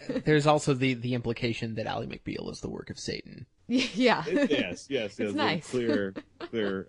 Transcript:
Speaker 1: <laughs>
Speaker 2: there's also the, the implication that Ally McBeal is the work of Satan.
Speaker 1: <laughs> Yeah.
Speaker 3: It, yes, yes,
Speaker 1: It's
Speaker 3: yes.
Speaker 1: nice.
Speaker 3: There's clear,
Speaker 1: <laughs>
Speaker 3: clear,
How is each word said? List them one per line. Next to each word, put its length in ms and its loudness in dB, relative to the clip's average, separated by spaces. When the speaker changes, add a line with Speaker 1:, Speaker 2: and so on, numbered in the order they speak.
Speaker 1:
<laughs> 240 -4
Speaker 2:
there's 220 6
also 260 6
the, 220 2
the 200 -2
implication 600 -2
that 120 -4
Ally 200 -4
McBeal 440 -8
is 120 -12
the 80 -4
work 180 -8
of 100 -10
Satan. 460 -8
Speaker 1:
<laughs> 120 -18
Yeah. 580 2
Speaker 3:
It, 240 2
yes, 380 -2
yes, 220 0
Speaker 1:
It's 100 -10
Speaker 3:
yes. 140 0
Speaker 1:
nice. 360 0
Speaker 3:
There's 160 0
clear, 280 0
Speaker 1:
<laughs> 0 -
Speaker 3:
clear, 500 -2